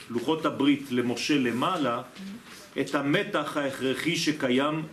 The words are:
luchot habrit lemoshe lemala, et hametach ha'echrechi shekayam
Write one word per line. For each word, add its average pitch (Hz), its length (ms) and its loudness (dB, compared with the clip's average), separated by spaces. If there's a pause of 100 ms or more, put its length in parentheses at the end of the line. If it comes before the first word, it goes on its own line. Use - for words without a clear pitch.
luchot 123 380 0
habrit 139 440 2
lemoshe 123 420 0
lemala, 127 760 0 (680)
et 139 180 0
hametach 147 640 0
ha'echrechi 135 580 0
shekayam 151 800 2